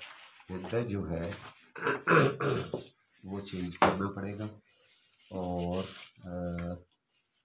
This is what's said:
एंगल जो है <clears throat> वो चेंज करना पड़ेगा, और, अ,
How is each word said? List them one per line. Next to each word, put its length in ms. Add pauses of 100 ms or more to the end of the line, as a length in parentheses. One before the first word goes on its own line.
(520)
एंगल 340
जो 200
है 240 (460)
<clears throat> 1160 (300)
वो 180
चेंज 340
करना 340
पड़ेगा, 400 (840)
और, 520 (400)
अ, 80 (1120)